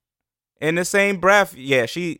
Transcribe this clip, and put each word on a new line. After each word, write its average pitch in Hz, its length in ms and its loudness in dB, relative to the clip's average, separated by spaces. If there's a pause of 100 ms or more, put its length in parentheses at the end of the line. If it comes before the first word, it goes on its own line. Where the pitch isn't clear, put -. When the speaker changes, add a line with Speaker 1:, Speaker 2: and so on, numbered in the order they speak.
(600)
Speaker 1:
him. 147 80 -6
Speaker 2:
in 165 80 0
the 180 80 -2
same 202 380 0
breath, 196 340 2
yeah, 131 300 0
she, 170 340 -8